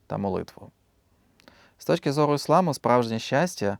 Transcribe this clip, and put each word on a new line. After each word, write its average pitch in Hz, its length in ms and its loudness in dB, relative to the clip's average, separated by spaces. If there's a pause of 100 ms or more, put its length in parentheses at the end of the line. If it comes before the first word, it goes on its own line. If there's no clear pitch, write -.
та 104 100 -6
молитву. 98 540 -6 (1040)
З - 80 -20
точки 160 260 0
зору 147 220 2
ісламу, 151 400 2
справжнє 117 460 2
щастя, 131 600 -2